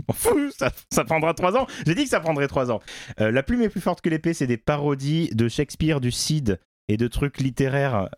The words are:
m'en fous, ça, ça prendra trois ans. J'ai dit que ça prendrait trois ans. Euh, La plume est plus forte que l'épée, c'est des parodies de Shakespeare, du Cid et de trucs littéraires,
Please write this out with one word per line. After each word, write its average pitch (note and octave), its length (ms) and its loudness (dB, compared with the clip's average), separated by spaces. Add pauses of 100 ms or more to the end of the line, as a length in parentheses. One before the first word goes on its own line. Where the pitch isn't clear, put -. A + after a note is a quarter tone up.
m'en - 80 0
fous, D4 360 2
ça, B2 200 -2 (200)
ça D#3 140 2
prendra D#3+ 300 0
trois F3+ 200 0
ans. C4 120 2 (180)
J'ai D#3 80 2
dit B3+ 120 0
que B3+ 40 -8
ça A3 120 2
prendrait D3+ 260 0
trois B2+ 240 0
ans. G#2+ 80 0 (420)
Euh, A2 100 4
La C3 120 2
plume A#3+ 180 0
est A3 80 2
plus F#3 120 -6
forte F3+ 200 -2
que F3+ 80 0
l'épée, D#3+ 240 0
c'est C#3+ 140 -2
des A#2+ 100 2
parodies D3 760 0
de A#2 140 2
Shakespeare, D3+ 540 0
du B2 100 0
Cid A#2+ 480 0 (300)
et G#2+ 60 2
de A#2 140 2
trucs - 300 -4
littéraires, C3+ 680 0 (100)